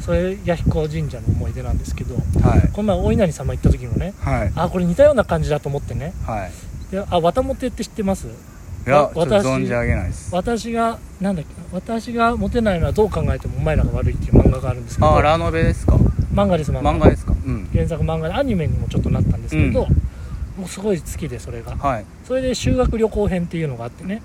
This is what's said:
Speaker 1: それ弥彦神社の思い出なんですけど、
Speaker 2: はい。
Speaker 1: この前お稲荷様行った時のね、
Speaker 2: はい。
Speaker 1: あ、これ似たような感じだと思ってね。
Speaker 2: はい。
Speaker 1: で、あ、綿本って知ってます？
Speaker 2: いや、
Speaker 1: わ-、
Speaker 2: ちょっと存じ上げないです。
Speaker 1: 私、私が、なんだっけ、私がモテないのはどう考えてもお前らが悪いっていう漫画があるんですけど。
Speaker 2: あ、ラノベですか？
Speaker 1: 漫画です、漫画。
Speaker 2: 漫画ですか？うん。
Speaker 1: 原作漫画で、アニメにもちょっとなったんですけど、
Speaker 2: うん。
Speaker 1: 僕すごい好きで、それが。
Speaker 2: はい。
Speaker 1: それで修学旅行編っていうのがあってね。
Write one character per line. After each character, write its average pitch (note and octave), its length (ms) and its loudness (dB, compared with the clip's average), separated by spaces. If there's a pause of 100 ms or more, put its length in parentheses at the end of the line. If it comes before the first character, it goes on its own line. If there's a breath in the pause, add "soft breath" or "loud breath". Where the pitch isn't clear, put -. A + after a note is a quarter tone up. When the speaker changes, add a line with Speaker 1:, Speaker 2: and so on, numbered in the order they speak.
Speaker 1:
そ F3 120 -2
れ F#3 320 2
弥 E3+ 120 0
彦 D#3 320 0
神 D3+ 220 -4
社 A#2+ 100 -10
の - 80 -4
思 A#2+ 200 0
い - 40 -4
出 B2+ 100 -8
な A#2+ 80 -4
ん A#2+ 80 0
で - 60 -4
す - 100 -6
け - 100 -6
ど、 B2 100 -6
Speaker 2:
は - 420 2
い。 - 160 6
Speaker 1:
こ - 100 -2
の G#3+ 120 2
前 C4+ 120 0
お C#4+ 60 4
稲 G#3+ 140 4
荷 D3+ 60 0
様 C3 220 -4
行 B2+ 60 -6
っ - 20 -8
た - 80 6
時 B2+ 160 0
の B2 60 -4
ね、 D#3+ 280 -4
Speaker 2:
は B2+ 260 0
い。 - 100 0
Speaker 1:
あ、 E3+ 120 0
こ F#3 100 -4
れ F3 60 0
似 E3+ 100 0
た C4+ 100 6
よ D4 80 6
う - 20 0
な G#3 100 2
感 D#3+ 180 0
じ C#3+ 80 -2
だ D3 100 0
と - 80 -6
思 C#3 100 -4
っ C3+ 40 -6
て B2+ 120 -10
ね。 C#3 180 -6 (140)
Speaker 2:
は G#2 200 -6
い。 F2 60 -12 (380)
Speaker 1:
で、 F#3+ 80 -4 (100)
あ、 F3+ 120 0
綿 F3 220 0
本 C4 140 -4
っ - 20 -16
て B3+ 120 -4
知 G#3+ 160 -8
っ - 40 -16
て A3+ 120 -8
ま F#3+ 140 0
す？ - 100 -12 (580)
Speaker 2:
い B2 60 -4
や、 C#3+ 120 6
Speaker 1:
わ-、 C3 120 0
Speaker 2:
ち D#3+ 40 -2
ょ E3 40 2
っ F3 60 0
と G#3+ 80 2
存 - 280 2
じ B2 80 -2
上 A#2+ 140 0
げ A#2 80 2
な G2+ 100 -2
い - 40 -4
で - 40 -4
す。 - 220 -8
Speaker 1:
私、 A3+ 380 -2
私 - 0 -
が、 A3+ 260 0 (220)
な G3 120 0
ん F3+ 40 -2
だ D3+ 60 -6
っ - 20 -8
け、 - 60 -14 (220)
私 A3+ 400 -6
が A#3 240 2
モ G3+ 140 -2
テ A#3 100 0
な G#3 140 2
い E3 60 0
の D3+ 60 2
は C#3+ 60 0
ど G#3 120 4
う G#3 60 0
考 D#3+ 120 -2 (100)
え C3 60 -2
て - 80 -10
も - 120 -6
お - 20 -2
前 D3+ 160 2
ら - 80 4
が - 80 0
悪 B2+ 180 0
い - 40 -4
っ - 20 -4
て - 100 -4
い - 40 -2
う - 40 4
漫 - 160 10
画 C3 80 0
が B2+ 120 -4
あ B2 40 -2
る B2 60 -8
ん A#2+ 40 -10
で A#2+ 60 -12
す - 60 -8
け - 40 -2
ど。 D3+ 160 6
Speaker 2:
あ、 C#3+ 60 6
ラ D3+ 160 4
ノ E3+ 140 0
ベ E3 100 2
で E3 100 4
す - 140 -2
か？ - 100 6 (380)
Speaker 1:
漫 G3+ 140 4
画 F3 100 4
で D3+ 60 -2
す、 C#3 80 -2
漫 C3 100 -2
画。 D3 100 2
Speaker 2:
漫 E3 60 0
画 D#3 100 6
で - 80 4
す - 80 -8
か？ - 80 0 (140)
う C3 40 -4
ん。 - 220 -4
Speaker 1:
原 E3 140 2
作 D#3+ 160 -2
漫 D#3+ 160 0
画 D#3+ 100 -4
で、 F#3 60 -4
ア C4 80 0
ニ B3 140 0
メ D#3 100 0
に - 100 0
も - 120 -2
ち - 80 -4
ょ - 20 2
っ - 40 0
と - 60 -2
な - 120 0
っ - 20 4
た - 140 2
ん - 60 -6
で - 60 -8
す D#4 60 -4
け D4 160 4
ど、 B3 140 2
Speaker 2:
う - 0 -
ん。 - 180 4 (560 loud breath)
Speaker 1:
僕 F#3 100 -8
す - 120 -10
ご G#3 120 0
い D#3+ 80 0
好 - 60 -14 (100)
き D#3 120 -6
で、 A#2+ 100 -8
そ B2 140 -12
れ A#2 100 -10
が。 B2 140 -10
Speaker 2:
は B2+ 240 -2
い。 G2 40 -14 (220)
Speaker 1:
そ B3 80 -4
れ C4 80 0
で B3+ 120 0
修 B3+ 220 0
学 B3 220 2
旅 A3 100 4
行 G#3 200 0
編 F3 160 0
っ - 20 -4
て E3+ 100 -8
い D#3+ 80 -2
う D3 40 -4
の B2+ 80 -6
が A#2 80 -10
あ - 20 -8
っ A#2+ 60 -8
て E3+ 120 -16
ね。 G#3 200 -6